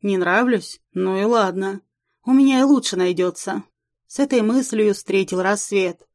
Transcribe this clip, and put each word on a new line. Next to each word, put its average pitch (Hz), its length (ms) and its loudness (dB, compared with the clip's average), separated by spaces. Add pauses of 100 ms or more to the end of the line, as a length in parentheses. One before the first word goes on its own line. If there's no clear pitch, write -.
Не 196 160 -2
нравлюсь? 202 640 0 (120)
Ну 185 240 -2
и 196 60 -2
ладно. 196 580 -2 (440)
У 247 80 2
меня 269 260 6
и 262 40 4
лучше 277 340 2
найдётся. 180 680 -2 (440)
С - 120 -16
этой 269 220 2
мыслью 214 520 0
встретил 190 480 -2
рассвет. 196 720 -2